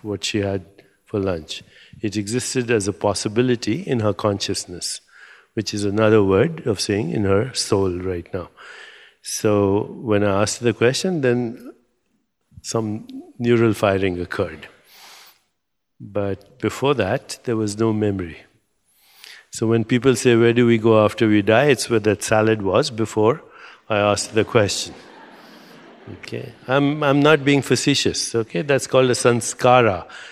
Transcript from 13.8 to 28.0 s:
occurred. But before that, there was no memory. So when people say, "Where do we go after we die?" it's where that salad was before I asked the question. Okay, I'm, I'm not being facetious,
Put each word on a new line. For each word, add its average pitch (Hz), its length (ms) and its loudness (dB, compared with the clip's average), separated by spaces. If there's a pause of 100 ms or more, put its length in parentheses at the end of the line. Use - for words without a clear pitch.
occurred. 82 480 -6 (1300)
But 101 580 -8
before 131 360 -2
that, 113 500 -4
there 117 120 -4
was 107 220 -4
no 113 140 2
memory. 98 460 -4 (1120)
So - 160 -4
when 113 180 2
people 123 320 2
say, 120 180 4
"Where 117 180 4
do 120 140 4
we 117 120 4
go 110 260 4
after 110 240 2
we 104 140 4
die?" 110 240 4
it's 135 240 0
where 113 100 2
that 104 220 0
salad 110 400 2
was 98 280 0
before 110 520 -2 (460)
I 107 100 -2
asked 101 360 0
the 110 100 2
question. - 500 -2 (1160)
Okay, 117 420 -14 (140)
I'm, 143 380 0
I'm 143 160 2
not 147 240 4
being 139 180 4
facetious, - 720 -2